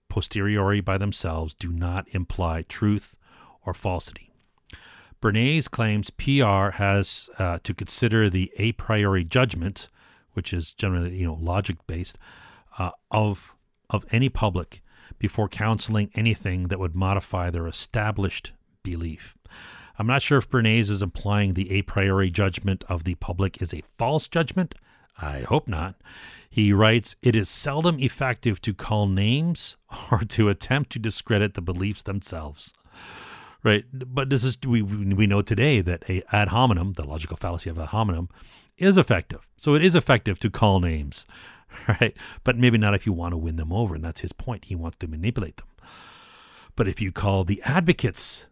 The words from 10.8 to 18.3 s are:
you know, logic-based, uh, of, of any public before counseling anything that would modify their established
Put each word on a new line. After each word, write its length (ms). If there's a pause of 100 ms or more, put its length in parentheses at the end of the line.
you 60
know, 80
logic-based, 840 (640)
uh, 120 (200)
of, 420 (360)
of 220
any 180
public 520 (380)
before 300
counseling 680
anything 540
that 100
would 160
modify 540
their 180
established 840 (280)